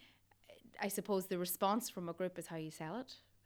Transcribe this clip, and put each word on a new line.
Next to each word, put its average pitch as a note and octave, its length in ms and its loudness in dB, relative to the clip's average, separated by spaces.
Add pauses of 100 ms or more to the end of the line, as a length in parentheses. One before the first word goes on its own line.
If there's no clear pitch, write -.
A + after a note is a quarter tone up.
(800)
I G#3 100 2
suppose F#3+ 360 2
the F#3 140 0
response G3 500 4
from F3 200 -4
a E3+ 40 -2
group F3+ 240 -2
is E3 100 -6
how E3+ 100 -6
you D#3 120 -2
sell D#3+ 280 -4
it C4 180 -8 (300)